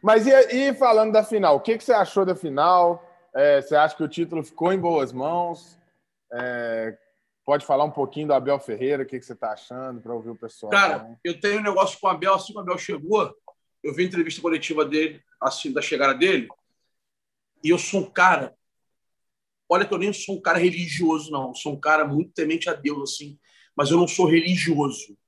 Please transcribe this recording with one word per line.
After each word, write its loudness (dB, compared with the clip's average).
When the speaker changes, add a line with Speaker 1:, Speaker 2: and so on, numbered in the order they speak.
Speaker 1:
Mas 4
e, 6
e 6
falando 4
da 4
final, 4
o 0
que, -2
que -12
você 2
achou 2
da 0
final? 2
É, 4
você -2
acha 2
que -6
o -4
título -6
ficou -2
em -2
boas -2
mãos? -6
É, -6
pode 0
falar 2
um -2
pouquinho -6
do 4
Abel 0
Ferreira, -4
o -4
que, -12
que -12
você -16
tá -6
achando, -14
pra -12
ouvir -10
o -12
pessoal -12
Speaker 2:
Cara, 2
Speaker 1:
também. -18
Speaker 2:
eu -6
tenho -2
um -8
negócio 0
com -2
o 2
Abel, 0
assim -4
que -14
o -14
Abel -6
chegou, -2
eu -6
vi -2
a -2
entrevista -4
coletiva -2
dele, -2
assim, -4
da -4
chegada 0
dele, 0
e -2
eu 4
sou -4
um -10
cara, 2
olha 2
que -4
eu -4
nem -2
sou -8
um -12
cara 0
religioso, 0
não, -6
eu -14
sou -8
um -10
cara 2
muito -4
temente -4
a -4
Deus, -6
assim, -14
mas 0
eu 4
não 4
sou 0
religioso. 0